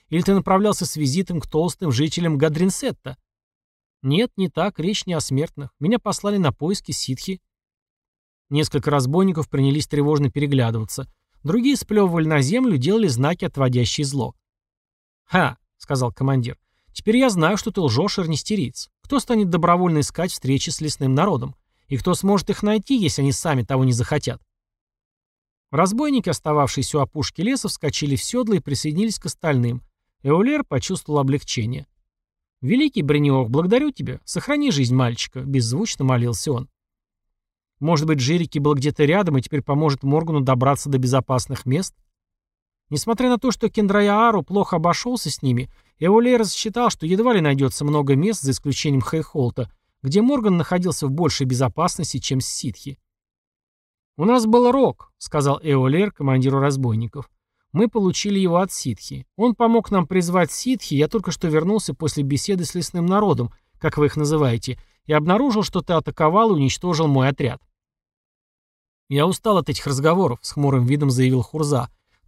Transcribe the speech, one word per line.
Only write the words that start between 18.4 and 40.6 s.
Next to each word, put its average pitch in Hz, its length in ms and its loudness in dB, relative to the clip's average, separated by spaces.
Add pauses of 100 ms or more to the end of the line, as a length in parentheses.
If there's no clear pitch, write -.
Кто 269 180 -4
станет 214 300 0
добровольно 170 500 2
искать 165 320 -2
встречи - 380 -2
с - 120 -8
лесным 139 320 -2
народом? 139 420 0 (320)
И 135 100 -4
кто 180 160 0
сможет 196 360 0
их 190 120 -4
найти, 214 360 0
если 156 240 0
они 139 100 2
сами 131 320 -2
того 131 200 0
не 127 100 4
захотят?" 123 480 -2 (1300)
Разбойники, 214 580 0
остававшиеся 147 680 0
у 143 40 2
опушки - 400 -4
леса, 247 260 -2
вскочили 143 480 -4
в - 80 -4
седла 233 320 -2
и 160 40 2
присоединились 156 600 -4
к - 80 -10
остальным. 123 560 -2 (400)
Эолер 226 400 2
почувствовал 147 560 -4
облегчение. 135 680 -4 (760)
"Великий 226 420 0
Брениох, 139 460 2
благодарю 208 420 2
тебя. 127 340 -10
Сохрани 285 460 -2
жизнь 131 240 2
мальчика", — 127 500 -2
беззвучно 135 580 -2
молился 123 480 0
он. 127 180 -6 (1120)
"Может 156 280 0
быть, 156 120 2
Джерики 156 400 0
был 147 160 2
где-то 143 300 0
рядом 165 320 2
и 123 40 0
теперь 139 200 -4
поможет 143 420 0
Моргану 151 380 0
добраться 131 480 0